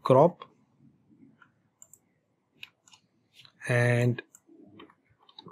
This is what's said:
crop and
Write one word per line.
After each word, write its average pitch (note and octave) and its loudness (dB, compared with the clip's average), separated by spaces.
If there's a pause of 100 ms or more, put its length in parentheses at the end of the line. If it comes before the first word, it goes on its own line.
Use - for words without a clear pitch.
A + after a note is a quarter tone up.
crop C#3+ 2 (3250)
and A#2+ -2 (1300)